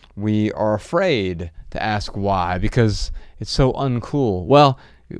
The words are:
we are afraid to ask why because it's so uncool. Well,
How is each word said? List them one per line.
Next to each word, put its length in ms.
we 360
are 220
afraid 760
to 120
ask 340
why 420
because 520
it's 100
so 240
uncool. 680
Well, 340